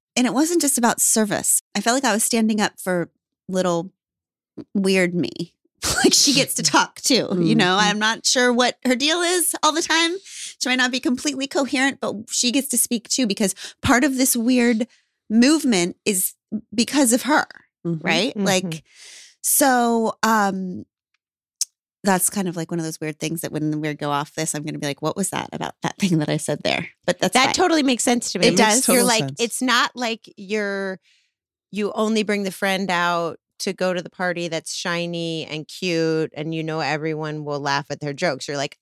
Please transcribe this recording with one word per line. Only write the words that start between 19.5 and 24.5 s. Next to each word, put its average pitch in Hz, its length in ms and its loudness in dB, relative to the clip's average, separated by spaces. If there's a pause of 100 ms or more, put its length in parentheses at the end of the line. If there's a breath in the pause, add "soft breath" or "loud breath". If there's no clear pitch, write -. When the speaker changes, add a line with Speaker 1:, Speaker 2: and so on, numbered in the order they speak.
Speaker 1:
um, 190 640 0 (1200)
that's 190 260 2
kind 196 180 -4
of, 170 80 -6
like, 165 140 -8
one 170 100 -4
of 160 60 -4
those 156 140 -8
weird 156 180 -8
things 160 240 -4
that - 100 -6
when 151 280 -2
we 151 140 -4
go 147 160 -4
off 143 240 -2
this, 160 200 -4